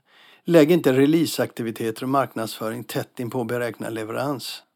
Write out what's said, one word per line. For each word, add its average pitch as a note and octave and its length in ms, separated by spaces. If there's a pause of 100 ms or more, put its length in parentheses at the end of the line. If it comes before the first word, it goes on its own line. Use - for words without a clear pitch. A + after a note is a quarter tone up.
(440)
Lägg E3 280
inte D3+ 220
releaseaktiviteter B2+ 1080
och B2+ 60
marknadsföring A#2 760
tätt - 360
in B2 100
på B2+ 140
beräknad A#2 500
leverans. A#2+ 680 (120)